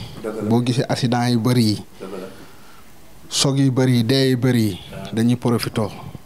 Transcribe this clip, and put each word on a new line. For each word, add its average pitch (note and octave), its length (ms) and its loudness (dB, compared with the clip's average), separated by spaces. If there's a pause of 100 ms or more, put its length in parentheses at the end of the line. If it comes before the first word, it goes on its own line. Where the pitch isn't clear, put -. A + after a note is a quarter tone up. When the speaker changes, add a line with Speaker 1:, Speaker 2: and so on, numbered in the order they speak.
(220)
Speaker 1:
Dëgg G#2+ 140 -6
la. G#2 120 -6
Speaker 2:
Boo A#2 160 4
gisee B2 240 0
accident A#2+ 420 0
yu A#2+ 80 2
bari B2 240 2
yi, G#2+ 120 4 (260)
Speaker 1:
Dëgg F#2+ 100 -14
la. F#2+ 160 -12 (1000)
Speaker 2:
sog C#3 300 0
yu C#3 120 4
bari C3 280 2
yi, A#2 60 2
dee C3+ 260 2
yu B2+ 60 2
bari A#2+ 260 2
yi, G2 180 -2 (120)
Speaker 1:
Ah. - 200 -12
Speaker 2:
dañuy A#2 240 2
profité. A#2+ 460 -2 (440)